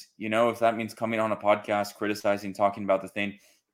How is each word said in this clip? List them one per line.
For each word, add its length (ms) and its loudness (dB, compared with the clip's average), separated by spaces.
you 120 -8
know, 200 4
if 100 -2
that 180 2
means 180 -6
coming 260 -2
on 100 0
a 60 -2
podcast, 580 2
criticizing, 580 -2
talking 300 0
about 200 2
the 60 -10
thing, 300 -6